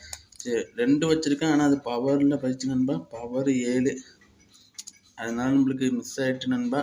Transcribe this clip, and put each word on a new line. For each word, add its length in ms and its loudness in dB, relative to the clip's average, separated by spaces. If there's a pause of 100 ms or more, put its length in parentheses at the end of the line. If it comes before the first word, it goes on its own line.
(380)
சரி, 240 -2 (140)
ரெண்டு 300 2
வச்சிருக்கேன். 440 2
ஆனா 140 4
அது 180 6
பவர்ல 520 2
போயிடுச்சு 320 -4
நண்பா. 280 0 (140)
பவர் 420 -4 (160)
ஏழு. 260 2 (1200)
அதனால 340 -2
நம்மளுக்கு 420 2
மிஸ் 260 -6
ஆயிடுச்சு 300 -2
நண்பா. 340 -2